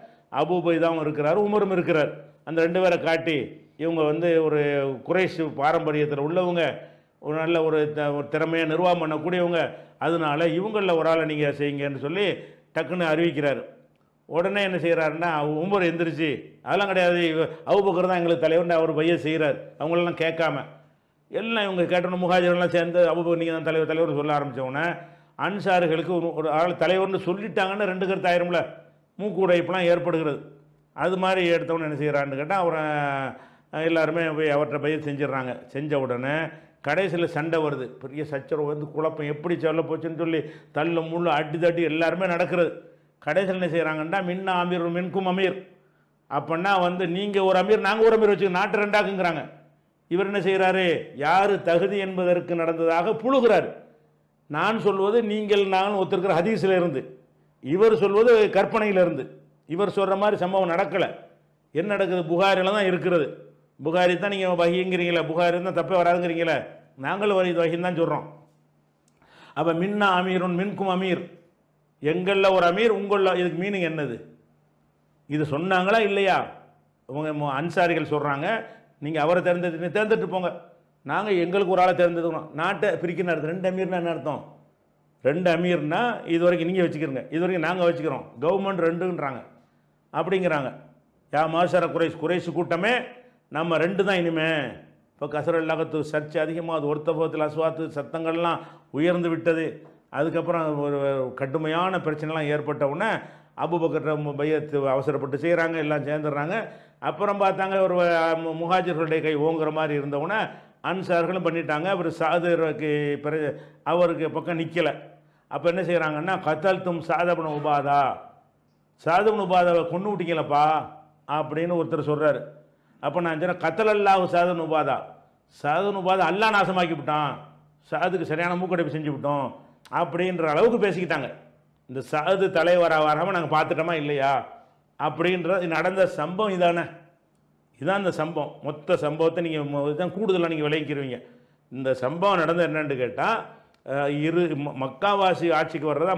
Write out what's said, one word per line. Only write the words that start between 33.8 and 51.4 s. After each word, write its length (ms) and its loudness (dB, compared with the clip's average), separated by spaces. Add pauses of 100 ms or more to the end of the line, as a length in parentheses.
எல்லாருமே 420 2
போய் 220 0
அவர்கிட்ட 320 0
பையன் 220 -2
செஞ்சிடறாங்க. 640 -4
செஞ்ச 320 -4
உடனே 360 -2 (540)
கடைசியில 360 0
சண்டை 360 -2
வருது, 260 -2
பெரிய 380 -10
சச்சரவு 440 -4
வந்து 220 -6
குழப்பம், 360 -4
எப்படி 320 -2
சொல்ல 220 0
போச்சுன்னு 360 -4
சொல்லி 220 -2 (360)
தள்ளு 280 0
முள்ளு 260 -2
அடி 300 0
தடி 240 2
எல்லாருமே 440 0
நடக்கிறது. 720 -2 (220)
கடைசியில் 440 0
என்ன 160 0
செய்றாங்கன்னா, 460 -2
"மின்னா 340 -2
அமீருன் 320 0
மின்கும் 360 -4
அமீர்." 420 -2 (640)
அப்படின்னா 500 0
வந்து, 280 0
நீங்க 360 0
ஒரு 140 4
அமீர், 220 4
நாங்க 260 2
ஒரு 100 6
அமீர் 200 4
வச்சுக்க, 140 2
நாட்டை 300 0
ரெண்டாக்குங்கிறாங்க. 680 0 (580)
இவர் 180 0
என்ன 120 -2
செய்றாரு? 640 2 (100)
யாரு 480 2